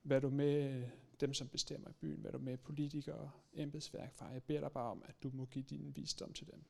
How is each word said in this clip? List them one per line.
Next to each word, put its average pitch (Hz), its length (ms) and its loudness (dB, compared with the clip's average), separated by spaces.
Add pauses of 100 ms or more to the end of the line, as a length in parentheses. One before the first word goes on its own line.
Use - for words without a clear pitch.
Vær 135 160 8
du 139 100 4
med 139 600 4 (300)
dem, 139 140 4
som 139 140 -2
bestemmer - 420 -4
i - 40 -12
byen. 151 300 -4
Vær - 80 -4
du 131 80 -2
med 131 180 -2
politikere, 147 720 -2 (220)
embedsværk, 151 600 -4
far. - 180 -10
Jeg 127 120 -6
beder 151 160 2
dig 139 120 0
bare 120 200 0
om, 95 140 -6
at - 180 -16
du 139 100 0
må 131 120 -2
give 131 180 -2
din 143 320 -6
visdom - 380 -4
til - 140 -8
dem. - 220 -14